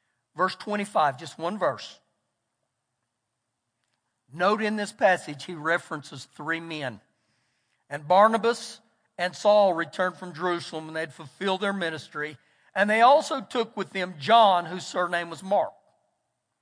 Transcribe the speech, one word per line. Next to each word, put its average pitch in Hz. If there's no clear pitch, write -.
Verse 185
twenty-five, 202
just 156
one 185
verse. -
Note 202
in 214
this 208
passage, 165
he 185
references 156
three 156
men. 151
"And 147
Barnabas 220
and 175
Saul 208
returned 175
from 180
Jerusalem, 160
and 160
they 160
had 147
fulfilled 185
their 202
ministry. 156
And 202
they 220
also 285
took 226
with 196
them 185
John, 185
whose 175
surname 175
was 160
Mark." 190